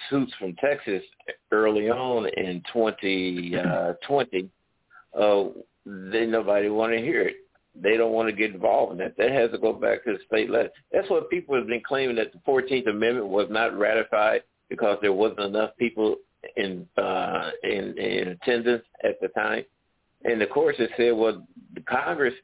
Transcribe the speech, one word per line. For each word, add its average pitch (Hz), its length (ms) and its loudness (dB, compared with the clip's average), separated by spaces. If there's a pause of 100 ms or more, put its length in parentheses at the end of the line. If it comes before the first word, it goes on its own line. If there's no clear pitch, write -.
(100)
suits 135 280 0
from 92 180 -8
Texas 135 460 -2 (500)
early 107 360 4
on 120 380 0 (100)
in 90 260 -4 (100)
twenty, 92 840 0
uh, 87 420 -2
<clears throat> - 80 -16
twenty, 110 440 0 (680)
uh, 101 260 4 (420)
they, 101 400 -2
nobody 104 420 2
wanna 113 300 0
hear 113 240 0
it. 90 140 -2 (440)
They 104 160 4
don't 113 160 2
wanna 113 200 2
get 104 220 -2
involved 104 380 2
in 87 60 -10
that. - 180 -6
That 120 140 2
has 120 220 2
to 98 60 -6
go 110 140 2
back 104 320 0
to 113 80 -2
the 95 140 -4
state 107 240 0
le-, 123 180 2 (240)
that's 196 160 0
what 160 220 0
people 170 260 -4
have 123 120 -2
been 117 180 -4
claiming, 131 300 0
that 110 160 -2
the - 120 -20
fourteenth 131 440 2
Amendment 110 400 0
was 98 220 2
not 107 280 0
ratified 107 640 2 (260)
because 101 320 0
there 101 120 2
wasn't 104 280 0
enough 104 380 -2
people 110 380 0 (400)
in, 92 300 -6 (120)
uh, 90 520 -2 (120)
in, 101 340 -4
in 98 320 -2
attendance 117 540 0 (220)
at - 160 0
the 95 80 -2
time. 107 360 -2 (600)
And 113 180 2
of 101 80 0
course, 147 280 2
it 117 180 0
said, 120 200 4
well, 107 300 0 (280)
the - 80 -12
Congress 139 600 -2